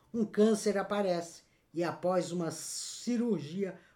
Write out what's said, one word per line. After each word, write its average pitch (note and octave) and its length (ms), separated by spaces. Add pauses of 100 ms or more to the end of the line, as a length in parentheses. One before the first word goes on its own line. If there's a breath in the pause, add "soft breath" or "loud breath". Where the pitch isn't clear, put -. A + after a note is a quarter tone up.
(140 soft breath)
Um A3+ 100
câncer G#3 540
aparece F#3+ 640 (320 soft breath)
e, E3+ 100
após E3 480
uma F3 180
cirurgia F#3+ 1300 (180 loud breath)